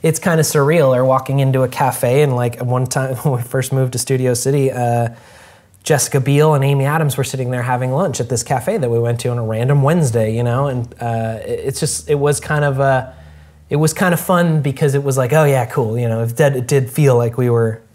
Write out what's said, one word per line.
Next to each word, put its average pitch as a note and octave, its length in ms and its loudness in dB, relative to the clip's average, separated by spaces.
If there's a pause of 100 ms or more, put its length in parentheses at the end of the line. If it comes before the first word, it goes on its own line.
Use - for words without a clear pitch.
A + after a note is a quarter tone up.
it's D#3+ 160 0
kinda E3 240 2
surreal. C#3+ 520 2
Or B2+ 80 2
walking C3 360 0
into C3 240 2
a B2 40 0
cafe B2+ 540 0
and, C3+ 140 2
like, B2 260 -2
one B2+ 240 0
time C3 300 -4
<laughs> - 80 -12
when C3+ 140 4
we A#2 40 -4
first C3 320 -4
moved C3 200 0
to A#2 60 -4
Studio B2+ 360 0
City, C3+ 360 0
uh, A#2+ 380 0 (760)
Jessica - 380 0
Biel C#3+ 320 4
and C3+ 100 2
Amy C#3 220 2
Adams D3 320 0
were C3+ 80 -2
sitting B2+ 260 -6
there B2 100 -4
having B2+ 300 -2
lunch D3 300 -2
at - 80 -4
this - 120 -2
cafe D3 360 -2
that B2+ 120 -2
we A#2 100 0
went A#2 220 -2
to B2+ 80 -2
on A#2+ 80 -2
a A#2 60 -4
random B2 400 0
Wednesday, A#2+ 500 2
you A#2+ 100 -2
know, B2 240 0
and, B2 340 -6
uh, A2+ 440 -4
it, A#2 200 -2
it's C3+ 140 -4
just, - 300 -4
it D3 60 2
was C#3+ 240 0
kind D3 240 -2
of C#3 160 0
a, C3 340 0 (560)
it D3 60 -2
was D#3 180 2
kind F3+ 200 2
of D#3+ 60 0
fun F3 420 0
because C#3 340 0
it C#3+ 80 0
was C3+ 140 -2
like, B2+ 160 0
"Oh D#3 100 4
yeah, C3+ 220 2
cool," A#2 320 -2
you A#2+ 100 -2
know, A2+ 160 -2
it A#2+ 120 -4
did, C#3 200 2
it B2 120 -4
did C3 220 0
feel C3+ 280 2
like A#2 200 0
we B2 120 2
were A2+ 320 0 (140)